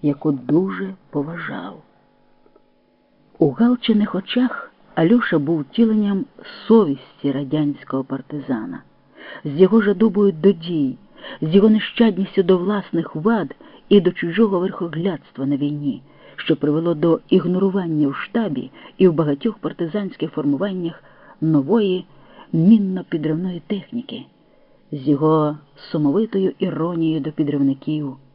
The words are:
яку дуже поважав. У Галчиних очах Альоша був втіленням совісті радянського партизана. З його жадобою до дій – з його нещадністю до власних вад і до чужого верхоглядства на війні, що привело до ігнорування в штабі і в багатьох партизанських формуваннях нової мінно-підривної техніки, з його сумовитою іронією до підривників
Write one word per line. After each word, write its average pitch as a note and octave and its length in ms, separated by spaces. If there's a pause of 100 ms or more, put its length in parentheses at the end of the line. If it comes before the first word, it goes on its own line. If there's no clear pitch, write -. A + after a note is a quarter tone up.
яку D3 300
дуже F#3 600 (160)
поважав. D#3+ 720 (1600)
У D3+ 120
Галчиних A3+ 640
очах - 580 (220)
Альоша F3+ 440
був D3+ 220
втіленням G#3 640 (440)
совісті D3 640
радянського C#3 720
партизана. C3+ 800 (600)
З D3 160
його G3 220
жадобою G3+ 500
до E3 200
дій – D#3+ 440 (440)
з D#3+ 140
його G3+ 160
нещадністю G3 720
до F3+ 160
власних F#3 580
вад F3+ 380 (340)
і G3+ 120
до F3 120
чужого F#3 460
верхоглядства E3+ 880
на C#3+ 100
війні, D3 460 (340)
що - 200
привело D#3+ 380
до D#3+ 340
ігнорування F3+ 800
в C#3 60
штабі G#3 560 (280)
і F#3+ 100
в E3+ 40
багатьох D3+ 460
партизанських E3+ 720
формуваннях E3 720 (360)
нової F3 640 (480)
мінно-підривної F3 1120
техніки, - 560 (680)
з C#3 160
його D3+ 480 (200)
сумовитою F#3 840
іронією E3 640
до D3+ 120
підривників C#3+ 840 (180)